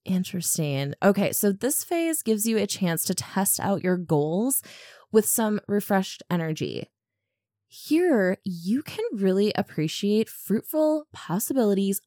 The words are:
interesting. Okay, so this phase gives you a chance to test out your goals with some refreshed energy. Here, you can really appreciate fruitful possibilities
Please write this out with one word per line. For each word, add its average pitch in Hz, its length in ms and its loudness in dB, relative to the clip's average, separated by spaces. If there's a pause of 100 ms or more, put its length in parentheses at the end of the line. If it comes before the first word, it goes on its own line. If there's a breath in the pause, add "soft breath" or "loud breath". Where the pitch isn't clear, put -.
interesting. 156 960 -2
Okay, 196 300 4
so 202 200 2
this 240 320 -2
phase 330 380 -2
gives 220 240 0
you 220 120 0
a 202 80 0
chance 170 380 -2
to 185 100 -2
test - 460 -2
out 190 240 0
your 185 120 2
goals 170 680 0 (500 loud breath)
with 214 140 6
some 214 420 0
refreshed 202 640 0
energy. 160 580 -2 (800)
Here, 285 760 2
you 185 380 -2
can - 300 -6
really 196 440 2
appreciate 208 720 0
fruitful 302 840 0
possibilities 202 960 0